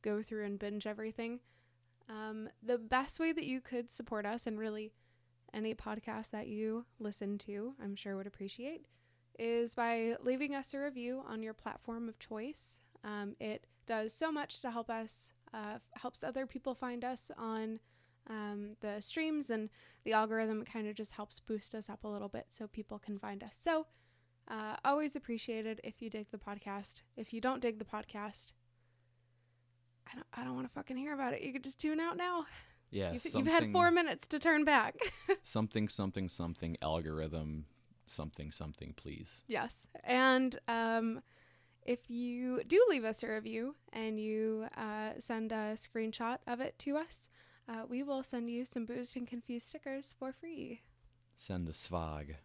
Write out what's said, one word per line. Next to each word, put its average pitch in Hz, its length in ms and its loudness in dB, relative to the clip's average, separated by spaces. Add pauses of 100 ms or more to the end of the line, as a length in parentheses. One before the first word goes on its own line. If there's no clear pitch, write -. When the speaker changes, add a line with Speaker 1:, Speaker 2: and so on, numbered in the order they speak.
Speaker 1:
go 214 220 2
through 214 220 -4
and 202 120 0
binge 208 300 -4
everything, 220 540 -4 (680)
um, 214 400 -6 (140)
the 240 160 4
best 254 400 4
way 330 140 6
that 302 120 2
you 262 160 0
could 240 300 -2
support 214 340 -2
us, 226 220 0
and 220 100 0
really 214 360 -2 (600)
any 220 200 0
podcast 220 580 -6
that 214 160 -4
you 220 380 -2 (140)
listen 208 380 -2
to, 208 440 -6
I'm 202 140 -4
sure 196 220 -4
would 196 100 -4
appreciate, 247 600 -6 (520)
is 233 340 2
by 233 480 2
leaving 269 320 2
us 269 200 -4
a 277 60 -4
review 262 460 -2
on 220 160 -4
your 220 120 -4
platform 226 560 -6
of 220 100 -14
choice. - 640 -8 (240)
Um, 208 340 -4
it - 260 -4 (200)
does 220 280 0
so 311 200 2
much - 300 -2
to 247 80 -2
help 226 180 -4
us, 226 420 -4 (220)
uh, 214 260 -6 (140)
helps - 320 -6
other 262 200 0
people 247 300 -2
find 240 300 -2
us 254 320 -4
on, 220 420 0 (480)
um, 208 540 -4
the 208 180 -2
streams, 311 500 0
and 220 200 0 (340)
the 220 80 2
algorithm 220 540 4
kind 214 240 -4
of 208 60 -6
just 214 180 -6
helps - 260 -8
boost - 340 -4
us 220 160 -8
up 214 140 -10
a 214 60 -4
little 202 180 -4
bit 214 220 -6
so - 180 -10
people 208 320 -10
can 208 180 -6
find 202 240 -8
us. 202 160 -12
So, 320 300 2 (600)
uh, 214 340 -4
always 285 320 4
appreciate 226 500 -2
it 220 200 -4
if - 160 -8
you 226 80 -6
dig 214 220 -8
the 214 60 -8
podcast. 202 680 -8 (120)
If 226 180 -8
you 226 60 -4
don't 254 220 2
dig 226 180 2
the 214 60 -4
podcast, 208 640 -8 (1500)
I - 100 -14
don't, - 180 -12
I 240 100 -6
don't 254 120 -2
wanna 254 120 -2
fucking - 300 -6
hear 294 160 -2
about 269 200 0
it. - 100 -2
You 262 100 -2
could 262 100 -4
just 269 160 -6
tune 311 220 2
out 339 160 0
now. 349 280 2 (460)
Speaker 2:
Yeah, 90 220 2
Speaker 1:
You've, - 120 -4
you've - 220 4
had 320 160 10
Speaker 2:
something 214 100 2
Speaker 1:
four 349 180 10
minutes 339 360 4
to 302 120 0
turn 311 240 8
back. 277 320 8 (260)
<laughs> 381 220 4
Speaker 2:
something, 107 460 2
something, 95 400 0
something, 85 520 -2
algorithm, 78 840 0 (400)
something, 76 460 -6
something, 78 440 -10
please. - 520 -10
Speaker 1:
Yes. - 400 -2 (160)
And, 254 540 6 (100)
um, 226 540 2 (600)
if - 260 0
you 247 560 0
do 381 220 10
leave 285 160 6
us 220 180 0
a 226 60 -4
review 220 480 -2 (160)
and 220 280 -2
you, 220 480 2 (100)
uh, 214 420 -2
send 220 320 -2
a 214 240 0
screenshot 226 600 -2 (100)
of 240 140 0
it - 180 -4
to 277 160 0
us, - 320 -2 (400)
uh, 226 220 -6
we 247 120 0
will 277 220 0
send 240 260 -2
you 240 140 -2
some 240 220 -2
Boozed 247 320 -4
and 247 100 -4
Confused 240 400 -6
stickers 277 500 -6
for 262 140 -4
free. 277 520 -8 (520)
Speaker 2:
Send 90 320 -2
the 78 60 -4
swag. 78 720 -2